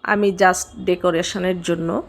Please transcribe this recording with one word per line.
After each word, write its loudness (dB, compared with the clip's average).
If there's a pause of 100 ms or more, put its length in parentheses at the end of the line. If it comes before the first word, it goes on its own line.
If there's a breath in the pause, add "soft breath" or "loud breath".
(120)
আমি 2 (120)
just 4 (200)
ডেকোরেশনের 0
জন্য -2 (180)